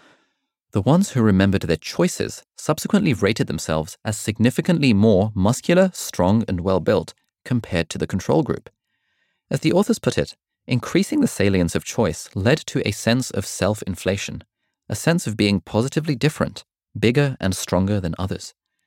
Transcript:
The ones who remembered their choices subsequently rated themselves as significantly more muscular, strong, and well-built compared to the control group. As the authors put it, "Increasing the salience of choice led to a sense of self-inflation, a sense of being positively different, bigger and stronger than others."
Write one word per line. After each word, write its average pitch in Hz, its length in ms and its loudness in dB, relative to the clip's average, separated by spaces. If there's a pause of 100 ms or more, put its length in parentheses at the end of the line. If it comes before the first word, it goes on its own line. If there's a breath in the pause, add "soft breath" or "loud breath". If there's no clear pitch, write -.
(720 soft breath)
The 101 100 0
ones 170 280 4
who 120 120 0
remembered 98 400 4
their 80 140 0
choices - 680 -4 (140)
subsequently 151 580 0
rated 98 320 0
themselves 80 580 -4
as 110 140 -4
significantly 131 760 2
more 104 400 4
muscular, 170 640 2
strong, 101 540 0
and 87 140 -2
well-built 90 520 0 (300)
compared 110 460 -2
to - 80 -10
the - 100 -2
control 143 340 0
group. - 260 -6 (840)
As 143 100 -2
the - 120 2
authors 208 280 2
put - 180 -2
it, - 160 -4 (320)
"Increasing 185 540 -2
the - 80 2
salience 95 480 0
of 78 80 -2
choice - 500 -4
led 110 320 2
to - 180 -4
a 104 60 0
sense 120 400 -2
of - 160 -4
self-inflation, 95 960 -4 (460)
a - 80 -4
sense 170 320 0
of 104 80 -4
being 101 240 2
positively 135 560 -2
different, - 480 -2 (340)
bigger 131 400 2
and 95 160 0
stronger 95 460 0
than 82 180 -4
others." - 340 -6 (340)